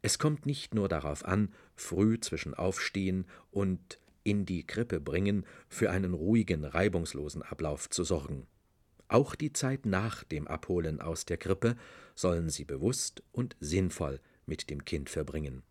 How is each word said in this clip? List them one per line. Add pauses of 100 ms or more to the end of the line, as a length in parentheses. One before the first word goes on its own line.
Es
kommt
nicht
nur
darauf
an, (220)
früh
zwischen
Aufstehen (240)
und (240)
in
die
Krippe
bringen (220)
für
einen
ruhigen,
reibungslosen
Ablauf
zu
sorgen. (640)
Auch
die
Zeit
nach
dem
Abholen
aus
der
Krippe (380)
sollen
Sie
bewusst
und
sinnvoll (260)
mit
dem
Kind
verbringen.